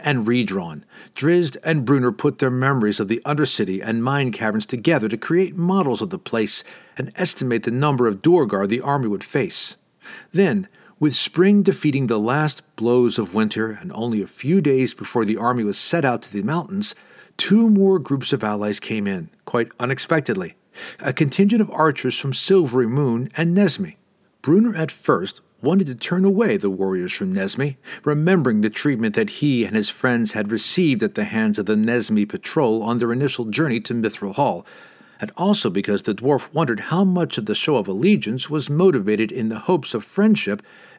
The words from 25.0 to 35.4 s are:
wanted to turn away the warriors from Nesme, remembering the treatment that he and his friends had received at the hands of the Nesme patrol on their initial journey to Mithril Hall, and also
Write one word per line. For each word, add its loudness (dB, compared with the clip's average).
wanted 2
to -8
turn -2
away 4
the 0
warriors -2
from -4
Nesme, -2
remembering 2
the 2
treatment -2
that 0
he 0
and -4
his -2
friends 0
had -4
received 0
at -2
the -4
hands 0
of -4
the 2
Nesme 0
patrol 0
on -2
their 0
initial -2
journey 0
to -6
Mithril -4
Hall, -2
and -10
also 2